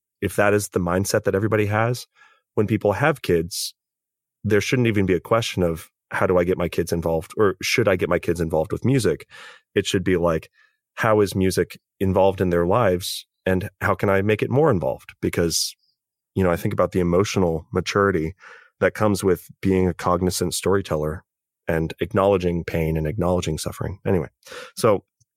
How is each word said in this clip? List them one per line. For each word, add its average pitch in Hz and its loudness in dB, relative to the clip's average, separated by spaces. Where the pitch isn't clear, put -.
if - -4
that 104 4
is 104 0
the - -2
mindset 92 0
that 95 0
everybody 107 0
has, 113 -2
when 107 2
people 104 2
have 139 0
kids, 85 -2
there 104 2
shouldn't 123 0
even 101 2
be 92 2
a 80 0
question 113 0
of, 82 -4
"How - 0
do 92 4
I 90 4
get 90 0
my 85 -2
kids 85 -4
involved?" 82 -2
or, 98 2
"Should - 0
I 98 4
get 87 -2
my 87 2
kids 85 -2
involved 80 -2
with 82 -4
music?" 110 0
It 101 2
should 95 0
be 92 2
like, 82 0
"How 110 2
is 95 0
music 92 0
involved 95 2
in 90 0
their 87 2
lives? 95 0
And 92 0
how 98 2
can 104 0
I 98 4
make 107 0
it - -2
more 143 2
involved?" 76 -4
Because, - -2
you 190 2
know, 87 2
I 85 0
think 104 -4
about 92 0
the 92 0
emotional 87 0
maturity 92 0
that 95 2
comes 107 0
with 90 0
being 92 2
a 87 0
cognizant 90 -2
storyteller 85 -2
and 80 -2
acknowledging 90 0
pain 80 -2
and 78 -2
acknowledging 87 -2
suffering. - -8
Anyway, 90 0
so 104 2